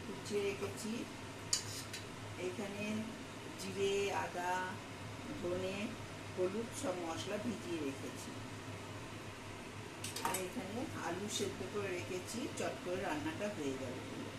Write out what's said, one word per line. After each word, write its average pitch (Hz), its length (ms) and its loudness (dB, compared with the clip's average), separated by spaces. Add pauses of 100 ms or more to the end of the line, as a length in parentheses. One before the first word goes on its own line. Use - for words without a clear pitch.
কুচিয়ে 202 460 2
রেখেছি, 202 420 0 (1600)
এখানে 208 360 0 (760)
জিরে, 196 360 4 (280)
আদা, 180 300 4 (880)
ধনে, 185 360 2 (560)
হলুদ 196 360 4 (120)
সব 185 140 2 (100)
মশলা 165 400 0
ভিজিয়ে 175 420 0
রেখেছি। - 420 -2 (2000)
আর 185 80 2 (120)
এখানে 202 300 -2 (300)
আলু 180 180 0 (120)
সেদ্ধ 202 220 2 (140)
করে 202 240 2
রেখেছি, 180 420 -2 (180)
চট - 260 2
করে 185 240 2
রান্নাটা 269 480 2
হয়ে 139 260 2
যাবে 123 260 -2
বলে। 139 320 -4